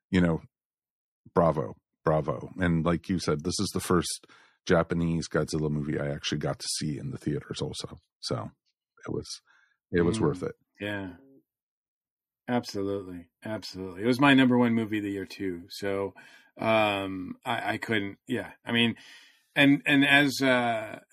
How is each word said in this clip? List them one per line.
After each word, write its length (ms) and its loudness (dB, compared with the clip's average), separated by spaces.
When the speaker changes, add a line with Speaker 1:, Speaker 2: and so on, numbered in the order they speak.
Speaker 1:
you 100 4
know, 220 2
bravo, 420 2
bravo. 540 0
And 260 2
like 240 0
you 100 0
said, 240 -2
this 160 -2
is 140 -2
the 80 -4
first 460 0
Japanese 600 2
Godzilla 420 0
movie 280 -2
I 120 -2
actually 280 -4
got 200 -4
to 80 -12
see 220 -4
in 120 -8
the 60 -8
theaters 460 -6
also. 360 -8
So 300 -6
it 40 -8
was, 160 -6
it 120 2
was 160 2
Speaker 2:
Mm. 20 -4
Speaker 1:
worth 220 0
it. 140 -8
Speaker 2:
Yeah. 340 -6
Absolutely. 840 -4
Absolutely. 600 -10
It 40 -4
was 140 2
my 140 8
number 240 6
one 160 4
movie 240 -2
of 60 -4
the 60 -4
year 160 -6
too. 440 -8
So, 420 -4
um, 760 0
I, 280 -4
I 40 -4
couldn't, 480 -4
yeah. 240 -6
I 80 -6
mean, 240 2
and, 300 6
and 200 6
as, 360 4
uh, 580 0